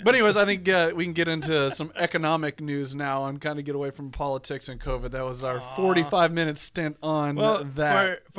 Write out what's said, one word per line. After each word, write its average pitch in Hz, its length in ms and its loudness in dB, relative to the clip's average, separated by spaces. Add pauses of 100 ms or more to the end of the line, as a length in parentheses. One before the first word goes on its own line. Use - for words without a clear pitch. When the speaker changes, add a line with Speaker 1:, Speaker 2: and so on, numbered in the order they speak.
Speaker 1:
but 226 120 6
anyways, 214 220 6
I 202 80 6
think, 190 240 0
uh, 170 260 4
we 170 100 -2
can 175 80 -6
get 165 140 2
into 151 440 2
some 156 220 -6
<laughs> - 40 -10
economic 160 640 0
news 143 320 -4
now 139 320 -2
and 139 160 -6
kinda 151 220 -4
get 143 120 -6
away 139 160 -4
from 139 200 -12
politics 135 580 -6
and 127 100 -12
covid. 127 320 -4
That 131 120 -6
was 127 200 -6
our 127 180 -2
Speaker 2:
Aw. 123 140 -12
Speaker 1:
forty-five 175 560 4
minute 160 260 -2
stint 156 440 -6
on 151 340 0
Speaker 2:
Well, 208 280 2
Speaker 1:
that. 147 580 0 (100)
Speaker 2:
for, - 80 -